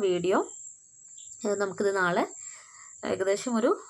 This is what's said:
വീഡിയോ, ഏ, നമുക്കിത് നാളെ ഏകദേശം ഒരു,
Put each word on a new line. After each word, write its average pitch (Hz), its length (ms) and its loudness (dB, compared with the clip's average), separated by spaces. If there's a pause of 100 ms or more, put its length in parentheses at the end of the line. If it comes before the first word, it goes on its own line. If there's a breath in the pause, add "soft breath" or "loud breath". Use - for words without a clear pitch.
വീഡിയോ, 180 340 2 (1000)
ഏ, 208 160 -2
നമുക്കിത് 202 400 0
നാളെ 190 280 2 (840 loud breath)
ഏകദേശം 196 520 0
ഒരു, 233 140 4 (200)